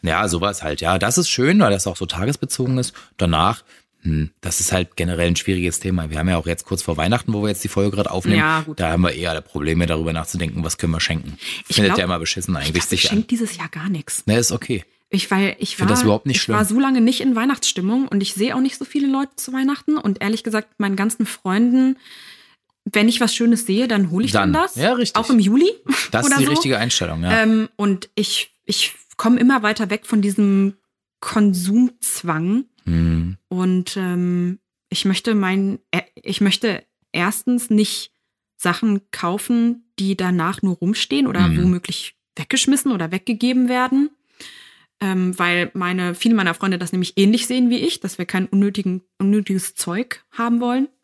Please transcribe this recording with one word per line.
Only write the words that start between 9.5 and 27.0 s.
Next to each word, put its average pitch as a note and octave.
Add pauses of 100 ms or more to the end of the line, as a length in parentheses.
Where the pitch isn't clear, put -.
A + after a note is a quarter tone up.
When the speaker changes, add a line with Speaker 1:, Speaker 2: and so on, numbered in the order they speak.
Speaker 1:
darüber E2
nachzudenken, E2
was D#2+
können E2
wir D#2+
schenken. D#2 (320)
Speaker 2:
Ich -
Speaker 1:
Findet G2+
Speaker 2:
glaub, -
Speaker 1:
ja F#2
immer F2+
beschissen F2
eigentlich, C#2+
Speaker 2:
ich D#2+
glaub, F2
ich - (140)
Speaker 1:
sicher. -
Speaker 2:
schenk A3
dieses A3+
Jahr E3
gar E3
nichts. -
Speaker 1:
Ne, G#2+
ist A#2+
okay. G#2+ (260)
Speaker 2:
Ich, -
weil G3
ich -
Speaker 1:
Ich -
find F#3+
Speaker 2:
war, -
Speaker 1:
das B3
überhaupt G#2
nicht C3+
Speaker 2:
ich -
Speaker 1:
schlimm. -
Speaker 2:
war G#3+
so G#3+
lange C4
nicht A#3+
in B3+
Weihnachtsstimmung A#3+
und G3
ich -
sehe G#3+
auch C4
nicht C4
so C#4
viele C#4
Leute C4+
zu -
Weihnachten. C#4
Und G3
ehrlich G#3+
gesagt, G#3+ (100)
meinen G3
ganzen G#3+
Freunden, B3 (880)
wenn G#3
ich A#3
was A3+
Schönes A#3
sehe, A3
dann G3+
hole F#3
ich -
Speaker 1:
Dann. G2
Speaker 2:
denen D#4+
das. F#4+
Speaker 1:
Ja, F3+
richtig. A#3+
Speaker 2:
Auch A3+
im B3
Juli B3 (400)
Speaker 1:
Das B2
Speaker 2:
oder C#4
Speaker 1:
ist -
die -
Speaker 2:
so. D4
Speaker 1:
richtige C3+
Einstellung, F2+